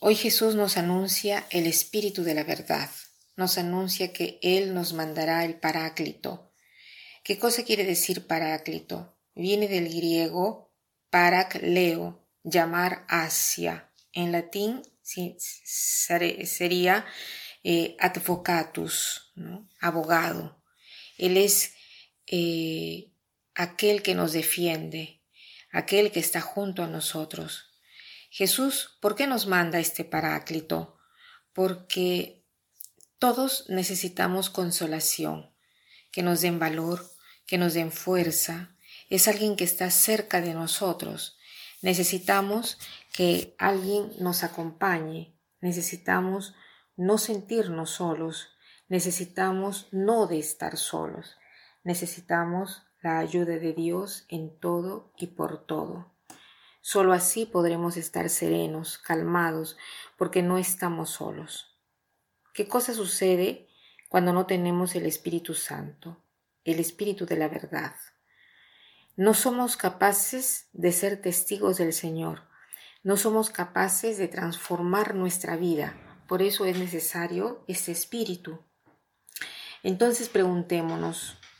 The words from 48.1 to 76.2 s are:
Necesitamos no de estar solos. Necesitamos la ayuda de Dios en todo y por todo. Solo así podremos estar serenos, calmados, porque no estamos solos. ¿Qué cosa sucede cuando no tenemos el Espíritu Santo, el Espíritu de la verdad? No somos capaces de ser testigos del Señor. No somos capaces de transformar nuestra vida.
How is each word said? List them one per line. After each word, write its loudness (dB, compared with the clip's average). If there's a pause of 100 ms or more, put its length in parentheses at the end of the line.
Necesitamos -2
no 4
de 0
estar -6
solos. -6 (480)
Necesitamos -2 (180)
la 0
ayuda 0
de -2
Dios -4
en -8
todo -4
y -6
por -6
todo. -6 (720)
Solo 6
así 2
podremos 2
estar -4
serenos, -2
calmados, -2 (400)
porque 2
no 4
estamos -2
solos. -10 (760)
¿Qué -4
cosa 0
sucede 2 (400)
cuando 4
no 4
tenemos 2
el -2
Espíritu -4
Santo, -10 (440)
el 0
Espíritu -4
de 0
la 2
verdad? -6 (1200)
No 6
somos 2
capaces 2
de 4
ser 0
testigos 0
del 0
Señor. -4 (600)
No 2
somos 4
capaces 0
de 0
transformar -2
nuestra -2
vida. 0 (320)